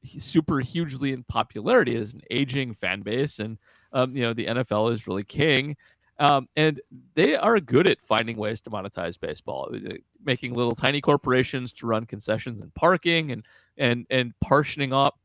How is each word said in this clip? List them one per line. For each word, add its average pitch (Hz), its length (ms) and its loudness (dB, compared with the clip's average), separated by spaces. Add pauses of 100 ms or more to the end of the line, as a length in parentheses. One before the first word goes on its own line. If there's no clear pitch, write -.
hu-, - 180 -16
super 156 400 0
hugely 135 520 -6
in 131 120 -8
popularity 120 720 0
as 110 180 -4
an - 60 -18 (100)
aging 131 440 -2
fan 95 280 -4
base, 123 360 -2
and, 110 200 -6 (340)
um, 131 240 0
you 127 60 0
know, 117 120 0
the 117 140 -2
N 117 100 0
F 127 140 -2
L 110 160 4
is 110 180 -2
really 98 180 -2
king. 143 520 0 (420)
Um, 143 280 4 (100)
and 151 240 2 (340)
they 247 220 4
are 220 220 2
good 147 300 4
at - 120 2
finding 113 360 -2
ways 107 260 -4
to - 80 -16
monetize 95 480 -6
baseball, 73 560 -8
uh, - 200 -10 (300)
making 123 300 -4
little 120 200 0
tiny 139 260 0
corporations 127 760 2
to - 120 -10
run 113 200 0
concessions 107 540 -6
and 80 140 -16
parking 165 580 2
and, 110 120 -8 (340)
and, 120 320 2
and 123 300 0
partitioning 139 520 2
off 139 220 4 (100)